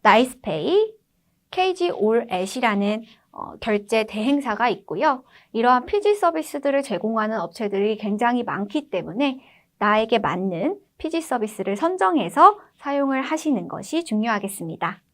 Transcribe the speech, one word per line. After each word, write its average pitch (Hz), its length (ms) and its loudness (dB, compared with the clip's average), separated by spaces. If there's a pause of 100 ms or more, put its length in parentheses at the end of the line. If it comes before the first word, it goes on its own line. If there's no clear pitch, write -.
나이스페이, 240 920 2 (580)
케이지 359 400 0
올앳이라는, 214 1120 0 (280)
어, - 280 -12
결제 214 460 0
대행사가 233 640 0
있고요. 254 540 -2 (300)
이러한 247 320 4
피지 415 300 2
서비스들을 311 680 0
제공하는 220 580 -2
업체들이 202 580 -2
굉장히 214 440 0
많기 233 480 -4
때문에 262 500 -2 (380)
나에게 220 400 2
맞는 190 640 -2 (180)
피지 330 240 -4
서비스를 208 540 -4
선정해서 349 840 4 (180)
사용을 277 440 -2
하시는 277 460 -2
것이 294 360 -4
중요하겠습니다. 208 1000 -4 (100)